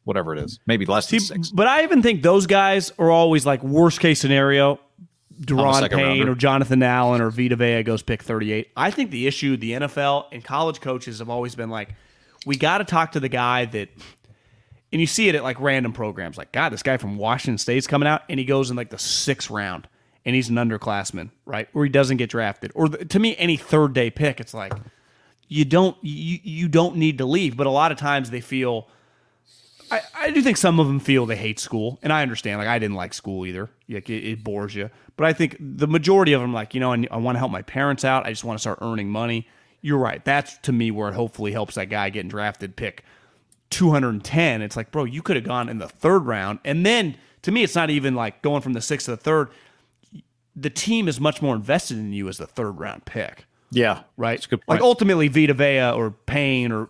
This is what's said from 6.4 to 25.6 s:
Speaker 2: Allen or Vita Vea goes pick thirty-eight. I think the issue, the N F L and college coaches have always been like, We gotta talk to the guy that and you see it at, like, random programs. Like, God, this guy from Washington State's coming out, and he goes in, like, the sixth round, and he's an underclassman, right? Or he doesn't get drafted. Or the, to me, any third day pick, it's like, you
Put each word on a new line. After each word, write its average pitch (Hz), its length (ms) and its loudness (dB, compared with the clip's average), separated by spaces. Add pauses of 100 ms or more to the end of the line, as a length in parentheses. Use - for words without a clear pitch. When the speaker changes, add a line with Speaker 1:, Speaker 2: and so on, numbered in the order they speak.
Speaker 2:
Allen 123 380 4
or 113 100 0
Vita 123 240 0
Vea 117 300 2
goes 110 180 -2
pick 117 220 -6
thirty-eight. 107 520 -4
I 147 140 0
think 220 220 -4
the 127 160 0
issue, 135 280 -2
the 113 180 -6
N 135 100 -4
F 143 120 -8
L 143 360 -2
and 120 100 -16
college 156 380 -4
coaches 123 400 -8
have 117 100 -10
always 120 240 -6
been 113 160 -8
like, 110 200 -8 (560)
We 139 100 -2
gotta 170 280 0
talk 160 280 0
to 151 80 -2
the 135 80 -4
guy 123 380 0
that 110 240 -8 (1000)
and 160 100 0
you 165 60 4
see 214 220 2
it 170 60 4
at, 143 80 0
like, 127 180 -6
random 131 320 0
programs. 92 460 -8
Like, - 140 -16
God, 139 200 -2
this 104 100 -10
guy 131 140 0
from 101 220 -6
Washington 113 400 -2
State's 127 280 -2
coming 143 220 2
out, 151 220 0
and 143 100 -4
he 131 60 -4
goes 135 240 0
in, 123 60 -6
like, 120 140 -8
the 110 80 -16
sixth - 520 -4
round, 101 360 -6 (380)
and 123 100 0
he's 127 140 2
an 117 80 2
underclassman, 107 760 -4 (140)
right? 107 300 -8
Or 147 100 2
he 143 60 2
doesn't 135 260 4
get 120 140 -2
drafted. 107 440 -4
Or 156 140 2
the, 156 160 -4
to 170 140 0
me, 220 180 2
any 170 220 0
third 151 340 2
day 123 180 2
pick, 143 300 -2
it's 113 140 -16
like, 98 180 -10 (760)
you 151 200 0